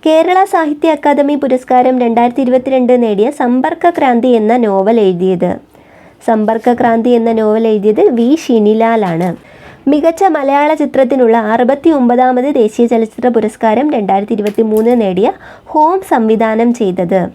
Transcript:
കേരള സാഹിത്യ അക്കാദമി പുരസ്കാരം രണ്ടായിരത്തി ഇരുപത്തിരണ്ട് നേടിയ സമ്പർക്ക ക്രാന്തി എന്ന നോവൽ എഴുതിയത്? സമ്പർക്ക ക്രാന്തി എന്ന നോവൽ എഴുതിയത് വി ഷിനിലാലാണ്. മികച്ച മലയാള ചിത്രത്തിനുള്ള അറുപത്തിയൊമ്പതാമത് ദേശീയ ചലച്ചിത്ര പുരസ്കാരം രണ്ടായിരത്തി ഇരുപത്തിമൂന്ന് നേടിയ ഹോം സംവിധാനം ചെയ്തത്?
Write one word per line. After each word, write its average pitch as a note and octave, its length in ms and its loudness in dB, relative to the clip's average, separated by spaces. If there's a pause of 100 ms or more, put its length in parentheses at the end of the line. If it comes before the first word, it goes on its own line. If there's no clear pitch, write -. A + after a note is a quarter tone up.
കേരള E4 380 2
സാഹിത്യ D#4+ 480 -2
അക്കാദമി D4 440 0
പുരസ്കാരം B3+ 640 0
രണ്ടായിരത്തി A#3+ 420 0
ഇരുപത്തിരണ്ട് B3+ 600 0
നേടിയ G#3+ 280 0
സമ്പർക്ക C#4+ 580 -2
ക്രാന്തി C4 380 0
എന്ന A#3 300 2
നോവൽ G#3+ 420 0
എഴുതിയത്? F3+ 580 0 (680)
സമ്പർക്ക A3 460 0
ക്രാന്തി A#3 360 0
എന്ന A3+ 240 2
നോവൽ A3 340 0
എഴുതിയത് G#3+ 340 0
വി C4 440 2
ഷിനിലാലാണ്. G#3+ 920 0 (520)
മികച്ച E4 360 0
മലയാള D4 500 0
ചിത്രത്തിനുള്ള C4 640 0
അറുപത്തിയൊമ്പതാമത് B3+ 1160 0
ദേശീയ A#3 320 0
ചലച്ചിത്ര A3+ 400 -2
പുരസ്കാരം A#3 640 -2
രണ്ടായിരത്തി G3+ 420 -2
ഇരുപത്തിമൂന്ന് A3 680 0
നേടിയ G3+ 320 0 (320)
ഹോം D#4+ 440 0
സംവിധാനം A3+ 640 0
ചെയ്തത്? F#3 600 -2